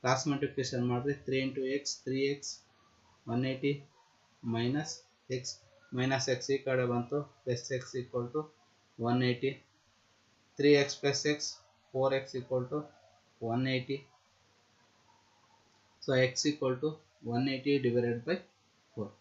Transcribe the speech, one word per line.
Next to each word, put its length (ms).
Cross 280
ಮಲ್ಟಿಪ್ಲಿಕೇಶನ್ 600
ಮಾಡಿದ್ರೆ 240
three 200
into 160
X, 140
three 200
X, 60
one 180
eighty 220
minus 340
X, 140
minus 280
X 180
ಈ 100
ಕಡೆ 260
ಬಂತು, 280
plus 180
X 220
equal 320
to 80
one 200
eighty, 240
three 160
X 20
plus 200
X, 40
four 160
X 180
equal 320
to 60
one 120
eighty. 240
So 80
X 200
equal 340
to 60
one 200
eighty 200
divided 420
by 80
four. 140